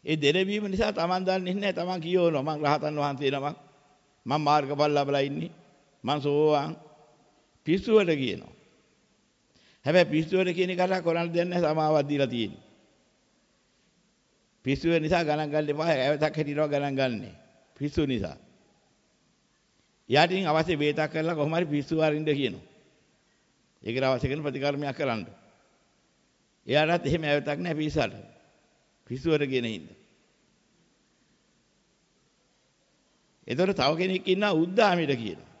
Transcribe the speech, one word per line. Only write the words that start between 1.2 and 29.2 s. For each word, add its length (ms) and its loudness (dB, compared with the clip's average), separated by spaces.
දන්නේ 300 0
නැහැ 200 -2
තමන් 280 -4
කියවනවා, 420 2
"මං 160 -4
රහතන් 360 0
වහන්සේ 360 0
නමක්, 260 -6
මං 160 -2
මාර්ගඵල 520 2
ලැබලා 280 2
ඉන්නේ, 300 -4
මං 160 -2
සෝවාන්." 540 2
පිස්සුවට 460 4
කියනවා. 400 -4
හැබැයි 240 4
පිස්සුවට 440 0
කියන 160 0
එක 100 -6
අර 180 2
කරන්න 320 0
දෙයක් 180 0
නැහැ, 160 0
සමාවක් 440 2
දීලා 200 0
තියෙන්නේ. 360 -4
පිස්සුව 320 0
නිසා 260 0
ගණන් 260 -2
ගන්න 200 -2
එපා, 180 -2
ඇවතක් 480 2
හැටියට 340 -2
ගණන් 260 -2
ගන්නනේ. 380 -2
පිස්සුව 300 -2
නිසා. 320 -4
එයාට 220 4
ඉතින් 160 0
අවශ්‍ය 280 2
බේතක් 340 0
කරලා 260 -2
කොහොම 180 -2
හරි 120 0
පිස්සුව 340 -2
අරින්න 280 0
කියනවා. 380 -2
ඒකට 200 -4
අවශ්‍ය 240 0
කරන 160 -4
ප්‍රතිකර්මයක් 500 -4
කරන්න. 320 -4
එයාටත් 380 2
එහෙම 180 -2
ඇවතක් 340 0
නැහැ 200 -4
පිස්සාට. 360 -2
පිස්සුවට 360 0